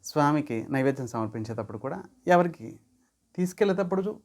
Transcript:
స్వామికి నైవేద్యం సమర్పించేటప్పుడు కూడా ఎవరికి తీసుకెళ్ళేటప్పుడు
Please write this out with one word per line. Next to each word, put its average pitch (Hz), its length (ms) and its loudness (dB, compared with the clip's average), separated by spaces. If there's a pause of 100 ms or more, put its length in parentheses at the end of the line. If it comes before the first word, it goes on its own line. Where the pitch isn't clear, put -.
స్వామికి 143 640 0
నైవేద్యం 131 380 0
సమర్పించేటప్పుడు 110 680 -6
కూడా 165 260 -10 (240)
ఎవరికి 175 520 2 (560)
తీసుకెళ్ళేటప్పుడు 190 880 0